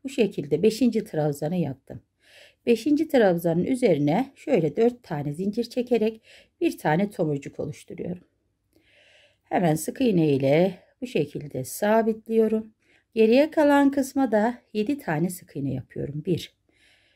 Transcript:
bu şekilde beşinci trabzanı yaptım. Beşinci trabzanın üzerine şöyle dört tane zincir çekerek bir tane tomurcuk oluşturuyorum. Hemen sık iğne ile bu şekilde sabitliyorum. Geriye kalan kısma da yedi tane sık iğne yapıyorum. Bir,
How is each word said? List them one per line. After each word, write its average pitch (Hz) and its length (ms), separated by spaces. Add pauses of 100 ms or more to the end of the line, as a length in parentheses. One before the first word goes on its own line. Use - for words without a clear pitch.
bu 269 40
şekilde 160 540
beşinci 220 420
trabzanı 151 520
yaptım. 135 460 (640)
Beşinci 294 420
trabzanın 175 560
üzerine 196 720
şöyle 180 420
dört 240 260
tane 147 320
zincir 202 300
çekerek 226 580 (380)
bir 339 180
tane 170 320
tomurcuk 147 500
oluşturuyorum. - 640 (1160)
Hemen 175 320
sık 156 260
iğne 180 280
ile 147 500 (220)
bu 254 60
şekilde 147 580
sabitliyorum. 220 1080 (420)
Geriye 240 360
kalan 285 400
kısma 269 420
da 226 300 (100)
yedi 214 260
tane 165 320
sık - 260
iğne 135 180
yapıyorum. 143 500
Bir, - 320 (600)